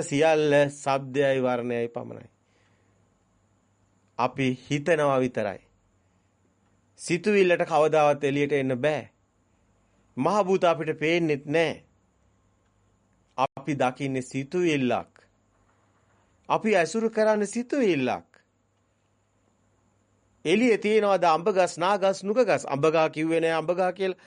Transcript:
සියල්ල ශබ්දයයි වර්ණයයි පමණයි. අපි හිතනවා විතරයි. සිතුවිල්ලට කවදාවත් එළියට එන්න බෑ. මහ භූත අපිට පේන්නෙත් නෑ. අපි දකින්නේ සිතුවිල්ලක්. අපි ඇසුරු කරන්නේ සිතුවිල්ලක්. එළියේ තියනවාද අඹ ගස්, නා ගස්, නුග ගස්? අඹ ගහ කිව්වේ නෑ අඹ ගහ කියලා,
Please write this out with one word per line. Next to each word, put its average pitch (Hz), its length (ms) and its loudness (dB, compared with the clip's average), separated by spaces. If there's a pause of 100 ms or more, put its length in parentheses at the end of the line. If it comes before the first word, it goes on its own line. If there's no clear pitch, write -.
සියල්ල 151 500 2 (180)
ශබ්දයයි 135 720 0
වර්ණයයි 120 500 -2
පමණයි. 117 380 -14 (1900)
අපි 127 280 -2 (140)
හිතනවා 147 580 0
විතරයි. 113 420 -4 (1400)
සිතුවිල්ලට 175 640 2
කවදාවත් 151 600 2
එළියට 143 280 -2
එන්න 131 240 -2
බෑ. 135 280 -2 (1120)
මහ 175 260 2
භූත 185 220 0
අපිට 160 320 0
පේන්නෙත් 156 500 0
නෑ. 151 300 0 (1600)
අපි - 360 -4
දකින්නේ 131 480 -4
සිතුවිල්ලක්. 135 1000 -4 (1300)
අපි 196 280 0
ඇසුරු 220 340 0
කරන්නේ 214 360 0
සිතුවිල්ලක්. 185 800 -2 (2250)
එළියේ 214 340 2
තියනවාද 202 480 2
අඹ 165 220 2
ගස්, 180 300 0
නා 185 200 0
ගස්, 190 240 -2
නුග 214 200 0
ගස්? 175 240 0
අඹ 139 200 -2
ගහ 160 240 2
කිව්වේ 160 300 -2
නෑ 165 160 0
අඹ 160 160 -2
ගහ 185 200 0
කියලා, 190 340 -6